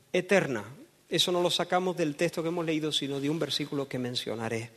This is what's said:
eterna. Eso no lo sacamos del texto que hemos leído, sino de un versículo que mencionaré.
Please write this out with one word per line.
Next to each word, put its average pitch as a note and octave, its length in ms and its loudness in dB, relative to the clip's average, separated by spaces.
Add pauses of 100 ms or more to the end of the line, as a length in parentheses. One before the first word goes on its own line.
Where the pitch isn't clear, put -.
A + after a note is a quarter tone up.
(120)
eterna. F3 500 2 (460)
Eso F3+ 240 2
no F3 80 2
lo F3 100 4
sacamos F3+ 460 0
del D#3 200 0
texto E3+ 260 0
que D#3+ 60 -2
hemos E3+ 180 -2
leído, D#3 260 0
sino C#3 260 -2
de C#3+ 120 0
un D#3+ 80 0
versículo C#3+ 500 -2
que C3 100 -4
mencionaré. A#2 800 -4